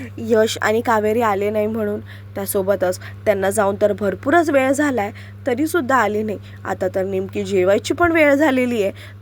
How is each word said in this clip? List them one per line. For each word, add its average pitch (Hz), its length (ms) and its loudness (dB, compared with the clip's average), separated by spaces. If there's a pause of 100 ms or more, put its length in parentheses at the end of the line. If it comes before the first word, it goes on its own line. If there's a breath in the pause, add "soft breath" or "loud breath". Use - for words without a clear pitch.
(200 loud breath)
यश 220 400 2
आणि 220 220 2
कावेरी 220 420 2
आले 202 260 0
नाही?" 214 180 0
म्हणून. 214 320 -4 (360 loud breath)
त्यासोबतच 196 640 0 (260 loud breath)
त्यांना 196 240 2
जाऊन 202 320 2
तर 208 120 4
भरपूरच 254 560 2
वेळ 269 220 4
झालाय 254 400 0 (360 loud breath)
तरीसुद्धा 269 500 0
आले 208 260 2
नाही, 208 140 -4 (280 loud breath)
आता 190 300 -2
तर 190 100 0
नेमकी 196 380 -4
जेवायची 196 500 2
पण 339 180 2
वेळ 302 220 6
झालेली 254 500 2
आहे 196 80 0 (300 loud breath)